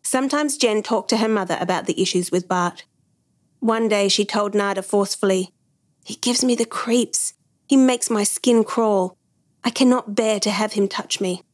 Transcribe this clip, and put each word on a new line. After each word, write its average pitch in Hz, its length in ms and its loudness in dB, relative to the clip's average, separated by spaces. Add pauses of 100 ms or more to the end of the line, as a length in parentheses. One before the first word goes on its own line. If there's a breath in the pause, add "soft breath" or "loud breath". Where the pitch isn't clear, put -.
Sometimes 277 560 -2
Jen 214 240 2
talked 220 300 -4
to 226 60 0
her 220 120 0
mother 190 320 -2
about 175 240 -2
the - 160 -2
issues 180 300 -2
with 180 160 -2
Bart. 175 380 -4 (760)
One 226 280 0
day 202 200 2
she 202 180 2
told 208 300 -2
Nada 196 260 0
forcefully, 190 720 0 (520)
"He - 120 -12
gives 240 280 -2
me 247 120 2
the 226 100 0
creeps. - 680 -2 (340)
He 277 100 4
makes 254 320 4
my 208 140 0
skin 226 400 2
crawl. 208 520 0 (480)
I 240 60 -2
cannot 247 460 2
bear 220 240 0
to 208 100 -2
have 214 240 -2
him 202 140 2
touch - 340 -6
me." 180 220 -4 (100)